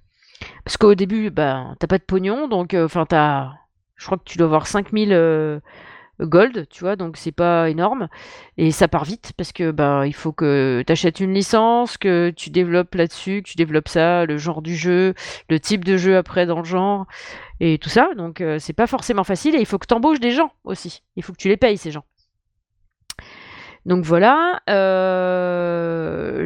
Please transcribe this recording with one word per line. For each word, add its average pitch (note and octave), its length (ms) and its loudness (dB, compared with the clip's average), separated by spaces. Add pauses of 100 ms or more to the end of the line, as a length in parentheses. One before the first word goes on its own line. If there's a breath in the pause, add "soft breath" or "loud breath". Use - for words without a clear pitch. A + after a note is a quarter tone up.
(640 loud breath)
Parce - 120 -8
qu'au G#3 180 8
début, G3+ 360 0
bah, C3+ 480 -2
t'as E3 80 -4
pas F#3+ 100 2
de F3+ 60 -4
pognon, G3 460 -2
donc, F3+ 260 -2
euh, E3+ 100 2
enfin, D#3+ 220 -2
t'as, C#3+ 460 2 (420)
je - 100 -20
crois F#3 140 -4
que - 60 -20
tu - 120 -18
dois E3+ 100 4
avoir D#3 200 2
cinq G3+ 260 -4
mille, G#3+ 200 0
euh, D#3 480 2 (600 loud breath)
gold, F3+ 480 2
tu - 120 -20
vois, F#3+ 160 -4
donc E3 200 -8
c'est D#3+ 160 -10
pas E3+ 380 2
énorme. F#3 380 -2 (500 loud breath)
Et D#3+ 120 4
ça E3 180 2
part D3+ 160 -2
vite F#3+ 340 -12
parce F3 140 -10
que, E3 180 -4
bah, C#3+ 360 2
il D3 60 -4
faut D#3 200 -6
que C3+ 540 0
t'achètes E3 340 0
une F#3+ 120 -2
licence, A3+ 640 2
que F3 400 0
tu - 140 -14
développes F3 440 0
là-dessus, F#3+ 480 -2
que - 60 -20
tu - 80 -20
développes D#3 320 0
ça, E3+ 380 2
le D3+ 100 -2
genre D#3 240 -6
du E3 160 -6
jeu, F3+ 380 2 (340 loud breath)
le D#3+ 120 2
type G3 240 -2
de F#3+ 120 4
jeu F#3 200 4
après F3+ 300 0
dans E3+ 120 -2
le E3 60 -4
genre, F#3+ 420 0 (540 loud breath)
et D#3+ 180 2
tout - 100 -12
ça. C4+ 280 4
Donc, E3+ 240 -10
euh, D#3 180 -2
c'est D#3 160 -10
pas A#3 140 0
forcément G3+ 360 -2
facile C#4+ 300 0
et C#4 60 4
il G#3 60 0
faut G3 120 -4
que - 80 -18
t'embauches C4 340 2
des A#3+ 120 0
gens D4+ 200 -2 (120)
aussi. - 380 -12 (140)
Il F3+ 60 -8
faut F#3 100 -16
que - 60 -20
tu F#3+ 100 -2
les G3+ 80 4
payes, G#3 220 2
ces D#3 140 -10
gens. D3 120 -12 (1800 loud breath)
Donc F3+ 160 2
voilà, A#3+ 680 4
euh, F3+ 1800 0